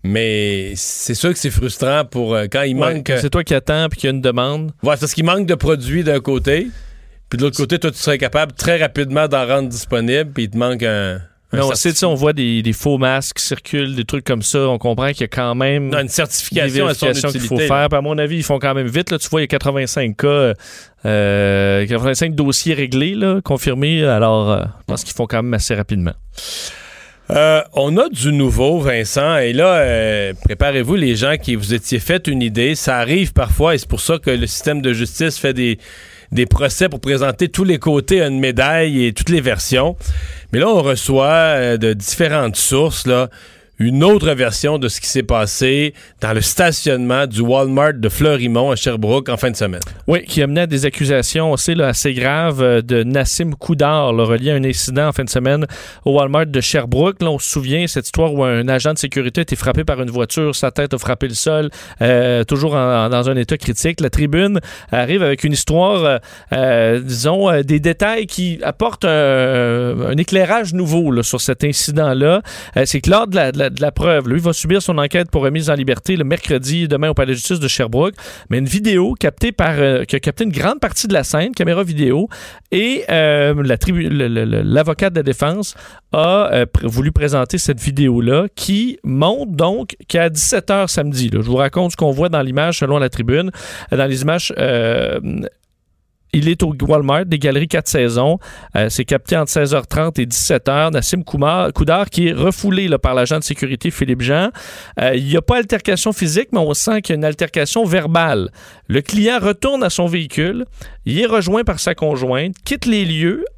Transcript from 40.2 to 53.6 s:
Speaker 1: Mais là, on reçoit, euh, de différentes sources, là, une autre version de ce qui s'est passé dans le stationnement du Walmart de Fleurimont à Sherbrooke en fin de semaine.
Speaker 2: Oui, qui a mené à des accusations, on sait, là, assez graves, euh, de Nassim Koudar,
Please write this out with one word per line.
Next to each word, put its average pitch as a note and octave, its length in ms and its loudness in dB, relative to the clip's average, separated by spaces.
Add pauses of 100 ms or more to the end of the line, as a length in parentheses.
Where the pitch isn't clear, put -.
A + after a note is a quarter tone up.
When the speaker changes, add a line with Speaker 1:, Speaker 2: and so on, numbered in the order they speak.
Speaker 1:
Mais A#2 60 0
là, F3+ 100 4
on F#3+ 140 4
reçoit, C3+ 420 2
euh, D3 520 4
de A2 160 2
différentes C3+ 640 -2
sources, C#3+ 500 0
là, B2 220 2 (480)
une C3 280 2
autre F#3+ 260 4
version C3 460 0
de C3 100 -2
ce - 140 -6
qui - 60 -8
s'est C3 140 0
passé C3 720 0 (280)
dans A2 100 -2
le A2 80 0
stationnement C3+ 880 0
du A2 140 -4
Walmart C3+ 540 2
de A2 120 -2
Fleurimont B2+ 640 2
à A2+ 60 0
Sherbrooke A#2+ 500 0
en A#2+ 80 -2
fin B2 160 -2
de G2+ 60 -8
semaine. F#2 240 -4 (260)
Speaker 2:
Oui, E3+ 160 2
qui - 180 0
a C#3 60 2
mené D3+ 140 0
à F3 40 2
des C#3+ 200 -2
accusations, C#3+ 680 0
on C3 60 0
sait, E3+ 180 0
là, D3 120 2
assez C3 260 0
graves, C#3 500 0
euh, A#2+ 180 4
de A#2 220 2
Nassim C#3 500 0
Koudar, D3 600 0